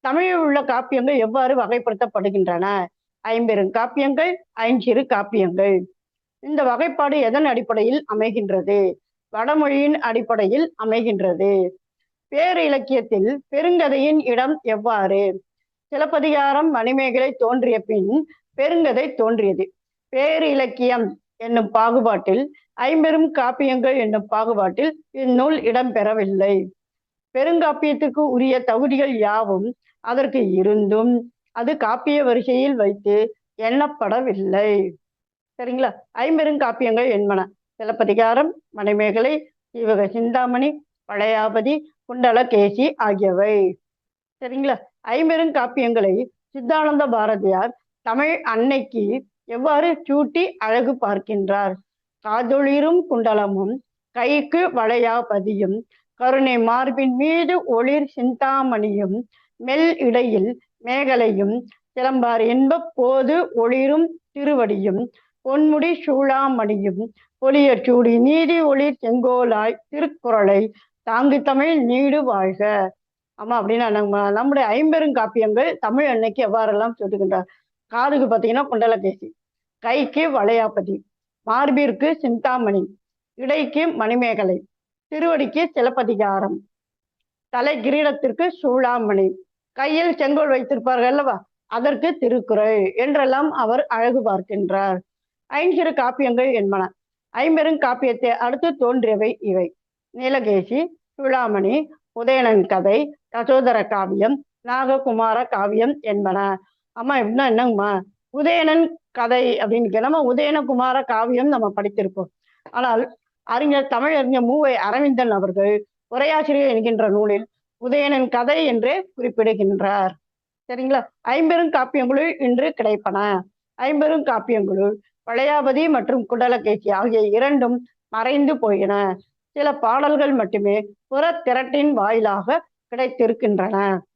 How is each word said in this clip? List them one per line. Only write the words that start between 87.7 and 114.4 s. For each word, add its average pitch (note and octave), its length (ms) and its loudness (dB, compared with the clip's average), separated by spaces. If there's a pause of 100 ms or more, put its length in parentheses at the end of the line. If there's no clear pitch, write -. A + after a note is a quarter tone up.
கிரீடத்திற்கு D4 580 0 (140)
சூளாமணி, A#3+ 680 2 (480)
கையில் D#4+ 460 0
செங்கோல் C#4+ 340 2
வைத்திருப்பார்கள் B3+ 580 0
அல்லவா, C4+ 240 0 (400)
அதற்கு C#4+ 320 0 (120)
திருக்குறள் A3 580 2 (240)
என்றெல்லாம் C#4+ 480 0 (120)
அவர் B3 200 0 (120)
அழகு A#3+ 340 0
பார்க்கின்றார். G3 680 -2 (520)
ஐஞ்சிறு D#4+ 500 0
காப்பியங்கள் B3 480 0 (100)
என்பன. G3 240 0 (520)
ஐம்பெரும் D#4 480 0
காப்பியத்தை B3 480 0 (140)
அடுத்து C4+ 240 -2 (120)
தோன்றியவை A3 480 0 (200)
இவை: F#3 160 0 (500)
நீலகேசி, A#3 640 -2 (380)
சூளாமணி, A#3+ 580 0 (460)
உதயணன் A#3 420 4 (100)
கதை, G3 240 2 (380)
யசோதர B3 440 2 (140)
காவியம், G3 420 0 (340)
நாககுமார B3 720 0 (160)
காவியம் G#3+ 400 0 (180)
என்பன. G3 260 0 (600)
அம்மா, C4+ 200 -2
எப்படின்னா A#3 300 0
என்னங்கம்மா, A3 400 0 (440)
உதயணன் D#4+ 500 2 (340)
கதை B3 240 0 (220)
அப்படின்னு A3+ 300 0
கே-, A3 120 0
நம்ம D4+ 240 2
உதயணகுமார C4 720 0 (100)
காவியம் B3 420 0
நம்ம A3 220 0
படித்திருப்போம். G3+ 540 -4 (480)
ஆனால் B3 240 0 (440)
அறிஞர், C#4 460 0
தமிழறிஞர் C4 560 0